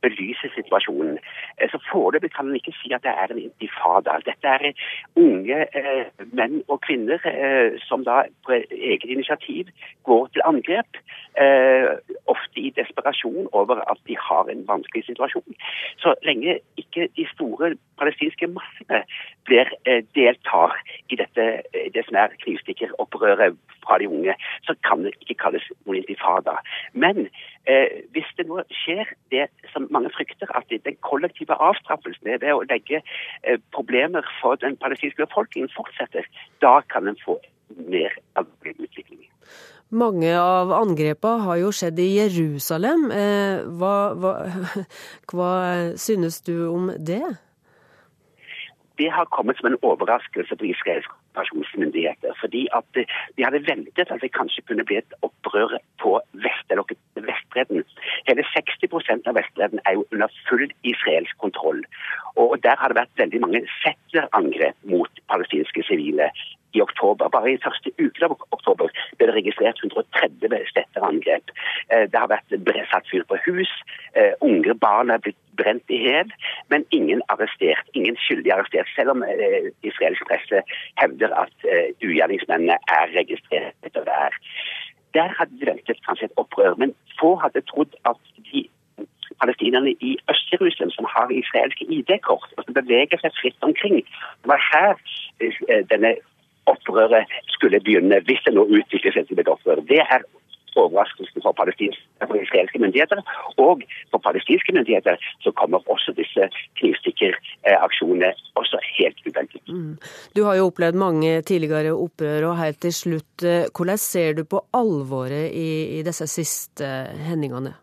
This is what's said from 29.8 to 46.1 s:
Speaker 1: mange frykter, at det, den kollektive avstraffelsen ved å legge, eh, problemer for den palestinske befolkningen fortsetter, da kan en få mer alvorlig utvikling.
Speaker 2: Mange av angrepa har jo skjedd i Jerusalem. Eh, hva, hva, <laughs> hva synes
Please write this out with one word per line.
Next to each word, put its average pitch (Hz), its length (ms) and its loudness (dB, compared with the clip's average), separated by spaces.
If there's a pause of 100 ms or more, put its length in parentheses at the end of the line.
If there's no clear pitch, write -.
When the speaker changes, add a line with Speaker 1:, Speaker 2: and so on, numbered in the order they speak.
Speaker 1:
mange 131 200 -2
frykter, - 440 -10
at 127 140 -4
det, 110 160 -6
den - 180 -8
kollektive 151 560 -4
avstraffelsen - 680 -2
ved 123 180 -4
å 135 260 0
legge, 139 340 -4 (420)
eh, 123 120 0 (160)
problemer 135 500 -2 (180)
for 127 160 2
den 135 200 -6
palestinske 139 500 -6
befolkningen 180 440 -4
fortsetter, - 540 -10 (360)
da 135 220 8
kan 98 260 -4
en 104 80 -6
få 92 220 -4 (380)
mer 87 340 -2 (260)
alvorlig - 420 -8
utvikling. - 500 -18 (600)
Speaker 2:
Mange 185 480 2
av 180 320 2
angrepa 185 680 2
har 185 160 0
jo 185 140 2
skjedd 170 280 -4
i 190 220 2
Jerusalem. 180 880 0
Eh, 202 540 0
hva, 196 500 -2
hva, 185 720 -6
<laughs> - 460 -20
hva 180 640 -2
synes 175 440 -2